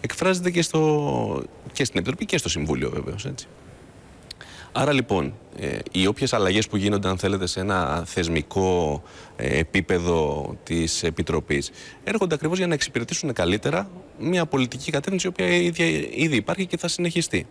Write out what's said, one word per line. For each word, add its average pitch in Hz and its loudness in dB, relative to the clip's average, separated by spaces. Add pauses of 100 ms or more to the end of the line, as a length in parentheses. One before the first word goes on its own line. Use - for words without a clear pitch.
Εκφράζεται 180 0
και 175 2
στο, 147 2 (300)
και - 0
στην - 0
Επιτροπή 123 -2
και 185 0
στο 90 -2
Συμβούλιο, 73 0
βεβαίως, - -6
έτσι. - -8 (1300)
Άρα, 135 2
λοιπόν, 98 2 (240)
ε, 67 -4 (140)
οι 92 4
όποιες 127 2
αλλαγές 104 4
που 107 -2
γίνονται, 101 2
αν 92 0
θέλετε, 95 0
σε 92 -4
ένα 87 0
θεσμικό, 82 0 (340)
ε, 62 0
επίπεδο 82 0
της 82 -2
Επιτροπής, 80 -2 (340)
έρχονται 202 0
ακριβώς 160 -2
για 180 2
να 170 2
εξυπηρετήσουν 131 -4
καλύτερα 139 0 (280)
μια 170 0
πολιτική 131 -2
κατεύθυνση, 175 0
η - 0
οποία 180 -2 (100)
ίδια, 170 2 (240)
ήδη 151 2
υπάρχει 180 0
και 180 -4
θα 175 -4
συνεχιστεί. 165 0